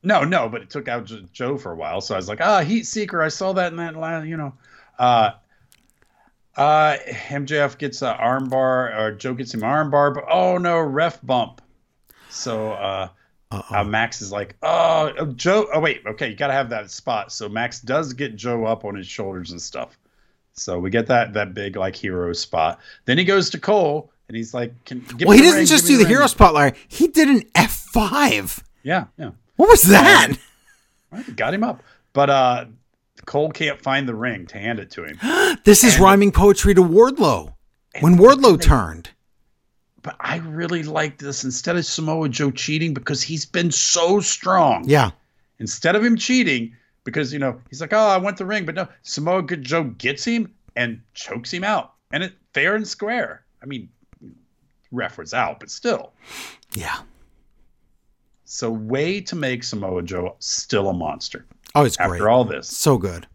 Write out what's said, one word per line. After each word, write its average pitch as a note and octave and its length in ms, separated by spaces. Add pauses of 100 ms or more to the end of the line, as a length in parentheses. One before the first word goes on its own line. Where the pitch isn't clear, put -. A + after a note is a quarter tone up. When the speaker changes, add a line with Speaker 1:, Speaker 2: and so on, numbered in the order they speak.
Speaker 1:
No, F#3 220
no, C#3+ 260
but A#2 120
it - 80
took C#3+ 180
out A#2+ 180
Jo-, G#2+ 160 (100)
Joe C3+ 260
for F2+ 140
a E2 40
while. E2 260
So - 120
I F#2+ 40
was F#2 100
like, G#2+ 140
"Ah, F#3+ 200
heat A3 240
seeker. F#3+ 360
I D#3 80
saw F#3+ 240
that F3+ 180
in E3+ 60
that E3 180
la-," D#3+ 260
you D#3+ 140
know. D3 180 (460)
Uh, A#2+ 320 (1300)
uh, D3+ 400 (320)
M C#3+ 160
J D3 140
F C#3+ 180
gets - 240
a B2 140
arm B2+ 340
bar, B2+ 500
or A2 140
Joe B2+ 200
gets A#2+ 200
him A2 100
arm D3 260
bar, C#3+ 220
but C#3+ 180
oh F3+ 280
no, F3 240
ref D#3 440
bump. B2 360 (680)
So, A2 440
uh, G2 340 (440)
Speaker 2:
Uh-oh. G#2 260
Speaker 1:
uh, G2+ 80
Max A2 360
is G2 80
like, G2+ 320
"Oh, D#3+ 560
oh, D#3 100
Joe, F3+ 460
oh D#3 60
wait, D3+ 260
okay, A2+ 240
you G2+ 60
gotta C#3 180
have C3+ 180
that G#2+ 200
spot." G#2+ 400
So G#2+ 160
Max A#2 320
does C#3 320
get B2 240
Joe A#2 300
up A2 180
on G2+ 120
his F#2+ 120
shoulders F#2 440
and E2+ 100
stuff. - 360 (540)
So - 280
we F#2 100
get A#2 180
that, A#2 260
that G#2 220
big, G2+ 220
like, F#2+ 180
hero F2+ 380
spot. D#2+ 460 (260)
Then B2+ 120
he F#3 60
goes F#3+ 280
to F3 80
Cole D#3+ 520 (160)
and A2+ 80
he's A2+ 180
like, A#2+ 200 (100)
"Can, B2+ 160
give B2+ 300
Speaker 2:
Well, G#3 80
Speaker 1:
me - 0
Speaker 2:
he C4+ 60
Speaker 1:
the - 20
Speaker 2:
doesn't E4 140
Speaker 1:
ring, D#4 80
Speaker 2:
just - 180
Speaker 1:
give D4 60
me - 20
Speaker 2:
do C4 60
the G#3+ 40
Speaker 1:
the F3 60
Speaker 2:
hero B3+ 140
Speaker 1:
ring." C4 40
Speaker 2:
spot, F3+ 260
Larry. C#3+ 200 (160)
He - 180
did D#4 220
an B3+ 140 (120)
F A3 160
five. G#3+ 880 (220)
Speaker 1:
Yeah, E3+ 220 (120)
yeah. B2+ 140 (240)
Speaker 2:
What G4+ 140
was - 140
that? G3+ 480
Speaker 1:
Um, C3 60 (720)
well, A3 120
he - 80
got A#2 220
him G#3 100
up, - 200 (300)
but, C#3 160
uh, B2+ 360 (600)
Cole D3+ 260
can't D3 280
find C3+ 300
the A2+ 60
ring G#2+ 320
to - 100
hand G#2+ 220
it F2+ 120
to F2 140
him. D2+ 160
Speaker 2:
<gasps> F4 420
This G3+ 220
is G#3 100
Speaker 1:
And F#3+ 80
Speaker 2:
rhyming G3 300
poetry G3 400
to F#3 80
Wardlow. F3+ 720 (400)
Speaker 1:
and - 100
Speaker 2:
When F3 140
Speaker 1:
but F3+ 60 (160)
Speaker 2:
Wardlow A3+ 200
Speaker 1:
they - 60
Speaker 2:
turned. F2 460 (880)
Speaker 1:
But - 180
I - 180
really E3 460
like D3+ 360
this C#3 260
instead E3+ 320
of E3 80
Samoa D#3+ 420
Joe C#3 240
cheating D#3 420
because C3+ 280
he's D#3 240
been E3+ 260
so F3 480
strong. F3 720
Speaker 2:
Yeah. C3+ 220 (480)
Speaker 1:
Instead D#3+ 360
of G#3+ 80
him A#3 140
cheating, D#3 580 (300)
because, C3 260
you D3 80
know, B2+ 300
he's C3 100
like, E3 140
"Oh, G#3+ 140
I F#3+ 100
want F#3 180
the F#3+ 100
ring," G3+ 200
but D#3+ 100
no, F#3 140 (140)
Samoa F3 400
G-, E3+ 140
Joe D3 260
gets C3 420
him A#3 260 (240)
and A#2 240 (140)
chokes - 400
him F3+ 100
out. G3+ 300 (180)
And D#3 120
it F#3 100 (200)
fair E3 220
and G#3+ 100
square. G#3 600 (160)
I C#3 60
mean, A#2+ 200 (1040)
ref A#2+ 260
was D#2+ 160
out, G#2+ 280
but - 80
still. - 420 (600)
Speaker 2:
Yeah. F2 240 (1500)
Speaker 1:
So - 260
way C3+ 520
to F3+ 160
make B2+ 260
Samoa F#2 400
Joe F2+ 360
still - 500
a F#2 40
monster. D#2+ 520 (300)
Speaker 2:
Oh, D3 100
it's - 140
Speaker 1:
after F2 200
Speaker 2:
great. G2+ 100
Speaker 1:
all B2 160
this. D2+ 220
Speaker 2:
So C#3 300
good. F2+ 380